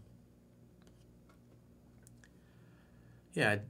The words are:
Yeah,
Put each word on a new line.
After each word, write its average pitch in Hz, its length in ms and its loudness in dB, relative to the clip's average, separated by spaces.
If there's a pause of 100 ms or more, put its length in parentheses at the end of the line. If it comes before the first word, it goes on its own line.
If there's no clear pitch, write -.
(3250)
Yeah, 104 380 10